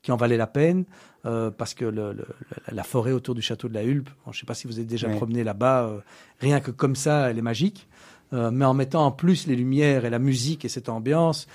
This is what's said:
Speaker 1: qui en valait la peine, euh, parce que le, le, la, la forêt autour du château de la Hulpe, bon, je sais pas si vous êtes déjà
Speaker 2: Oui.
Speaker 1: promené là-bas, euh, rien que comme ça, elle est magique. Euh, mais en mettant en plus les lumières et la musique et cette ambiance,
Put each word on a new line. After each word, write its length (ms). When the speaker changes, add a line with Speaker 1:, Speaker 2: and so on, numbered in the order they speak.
Speaker 1:
qui 100
en 40
valait 200
la 100
peine, 380
euh, 260
parce 240
que 100
le, 280
le, 140
la, 60
la 80
forêt 300
autour 220
du 80
château 260
de 60
la 100
Hulpe, 260
bon, 80
je 80
sais 60
pas 80
si 120
vous 140
êtes 60
déjà 220
Speaker 2:
Oui. 80
Speaker 1:
promené 280
là-bas, 400
euh, 160
rien 200
que 100
comme 260
ça, 340
elle 80
est 40
magique. 460
Euh, 180
mais 140
en 100
mettant 320
en 60
plus 340
les 80
lumières 500
et 60
la 80
musique 460
et 40
cette 200
ambiance, 680